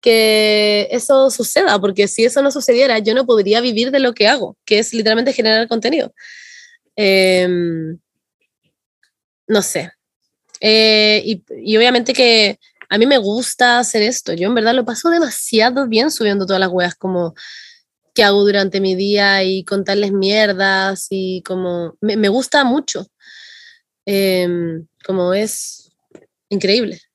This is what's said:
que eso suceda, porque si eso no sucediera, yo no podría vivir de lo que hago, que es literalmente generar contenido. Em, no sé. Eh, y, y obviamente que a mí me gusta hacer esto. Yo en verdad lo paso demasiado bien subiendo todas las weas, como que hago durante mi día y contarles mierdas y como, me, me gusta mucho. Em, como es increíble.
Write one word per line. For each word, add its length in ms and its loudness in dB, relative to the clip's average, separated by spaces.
que 880 2
eso 400 2
suceda, 480 0
porque 280 0
si 180 0
eso 180 0
no 80 2
sucediera, 480 2
yo 160 -2
no 100 0
podría 340 2
vivir 300 -2
de 100 0
lo 140 0
que 140 2
hago, 360 0
que 140 0
es 160 -2
literalmente 400 0
generar 340 0
contenido. 460 -2
Em, 1000 0
no 160 2
sé. 280 -8
Eh, 640 4
y, 180 -6
y 200 -2
obviamente 360 2
que 460 2
a 120 -2
mí 80 6
me 100 4
gusta 600 0
hacer 240 -2
esto. 300 -4
Yo 140 -4
en 80 -2
verdad 200 0
lo 100 0
paso 240 -4
demasiado 760 0
bien 240 0
subiendo 340 -2
todas 140 -2
las 100 0
weas, 260 -2
como 380 -4
que 100 2
hago 220 4
durante 340 0
mi 160 -2
día 480 0
y 200 -2
contarles 480 -2
mierdas 1000 0
y 340 -6
como, 560 -6
me, 160 -2
me 140 2
gusta 340 0
mucho. 440 -2
Em, 800 -2
como 300 -2
es 580 -6
increíble. 520 -2